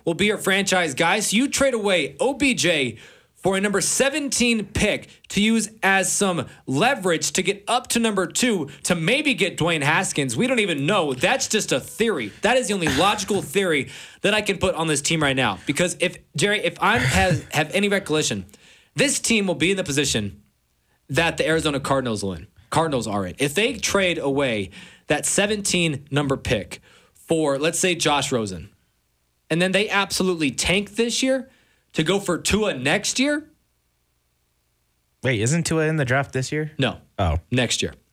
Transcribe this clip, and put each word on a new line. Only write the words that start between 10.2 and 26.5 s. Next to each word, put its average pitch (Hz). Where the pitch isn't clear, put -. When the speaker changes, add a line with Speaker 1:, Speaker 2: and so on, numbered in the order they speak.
Speaker 1:
We 185
don't 254
even 160
know. 170
That's 185
just -
a 135
theory. 151
That 233
is 247
the 202
only 170
logical 190
<laughs> -
theory 160
that 196
I 214
can 208
put 175
on 160
this 147
team 160
right 135
now. 113
Because 175
if, -
Jerry, 202
if 170
I 202
have, 185
have 151
any 202
recollection, 151
this 277
team 208
will 175
be 160
in 190
the 185
position 135
that 160
the 147
Arizona 151
Cardinals 123
will 95
in. 82
Cardinals 143
are 101
in. 87
If 143
they 233
trade 185
away 131
that -
seventeen 196
number 135
pick -